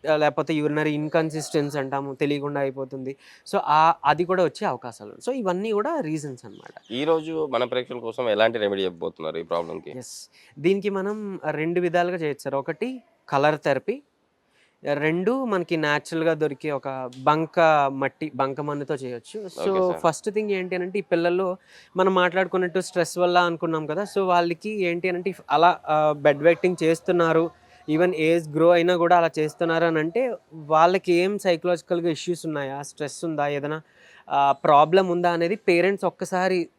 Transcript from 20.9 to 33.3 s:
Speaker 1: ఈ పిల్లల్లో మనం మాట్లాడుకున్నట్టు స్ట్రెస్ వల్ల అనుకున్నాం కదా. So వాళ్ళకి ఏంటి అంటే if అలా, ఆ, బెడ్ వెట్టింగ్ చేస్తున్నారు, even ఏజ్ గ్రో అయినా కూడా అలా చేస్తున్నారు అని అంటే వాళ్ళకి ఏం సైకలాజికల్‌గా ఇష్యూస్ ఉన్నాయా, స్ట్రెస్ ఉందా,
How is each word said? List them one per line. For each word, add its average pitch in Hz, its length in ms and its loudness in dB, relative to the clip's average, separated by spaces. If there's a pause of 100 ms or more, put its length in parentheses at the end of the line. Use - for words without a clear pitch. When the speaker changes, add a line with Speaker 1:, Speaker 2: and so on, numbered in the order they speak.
Speaker 1:
ఈ - 20 -6
పిల్లల్లో 180 560 0 (380)
మనం 185 180 4
మాట్లాడుకున్నట్టు 180 680 2
స్ట్రెస్ 175 380 -4
వల్ల 175 200 4
అనుకున్నాం 165 480 0
కదా. 156 180 -4
So 202 160 -4
వాళ్ళకి 180 640 0
ఏంటి 175 260 -2
అంటే 180 220 -4
if - 100 -12 (100)
అలా, 160 360 4
ఆ, 151 240 2
బెడ్ 143 320 2
వెట్టింగ్ 170 400 2
చేస్తున్నారు, 165 680 2 (400)
even 180 240 2
ఏజ్ 160 340 2
గ్రో 160 200 4
అయినా 175 260 4
కూడా 170 220 4
అలా 170 120 4 (100)
చేస్తున్నారు 165 460 0
అని 165 140 2
అంటే 220 360 -2 (180)
వాళ్ళకి 165 600 2
ఏం 190 260 0
సైకలాజికల్‌గా 175 680 0
ఇష్యూస్ 165 360 -4
ఉన్నాయా, 143 360 -6
స్ట్రెస్ - 440 -10
ఉందా, 151 220 -2